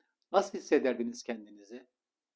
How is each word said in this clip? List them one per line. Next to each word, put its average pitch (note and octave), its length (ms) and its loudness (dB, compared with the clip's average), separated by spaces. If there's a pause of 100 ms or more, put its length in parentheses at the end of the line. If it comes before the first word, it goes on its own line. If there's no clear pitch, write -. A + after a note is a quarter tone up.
(320)
nasıl F#3+ 260 2
hissederdiniz A#2+ 640 2
kendinizi? G#2+ 640 -12 (500)